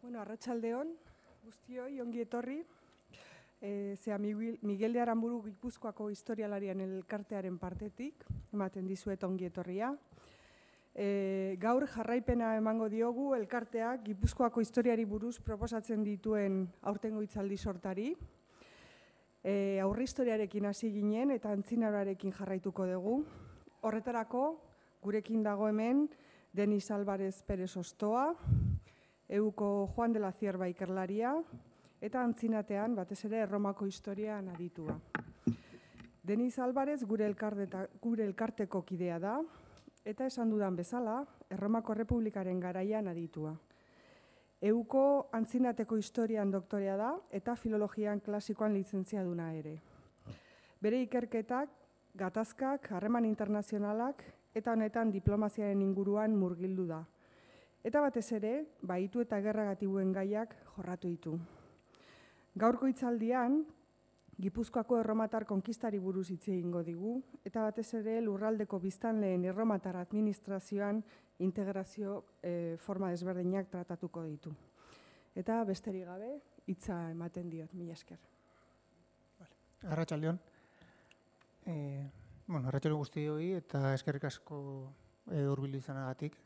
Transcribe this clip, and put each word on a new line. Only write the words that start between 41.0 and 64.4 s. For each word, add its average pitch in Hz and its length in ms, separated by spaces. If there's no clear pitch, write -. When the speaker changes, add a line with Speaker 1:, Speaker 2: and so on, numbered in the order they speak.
Speaker 1:
Erromako 214 460
Errepublikaren 214 640
garaian 190 480
aditua. 165 460
Euko 254 800
antzinateko 226 580
historian 214 540
doktorea 196 480
da, 233 140
eta 220 240
filologian 208 640
klasikoan 208 560
lizentziaduna 185 800
ere. 156 220
Bere 240 240
ikerketak, 240 640
gatazkak, 226 720
harreman 220 400
internazionalak, 208 960
eta 226 160
honetan 220 400
diplomaziaren 202 720
inguruan 202 480
murgildu 185 560
da. 160 140
Eta 262 240
batez 254 220
ere, 233 300
bahitu 185 380
eta 220 180
gerragatibuen 196 720
gaiak 202 380
jorratu 180 340
ditu. 170 220
Gaurko 226 380
hitzaldian, 247 720
Gipuzkoako 226 640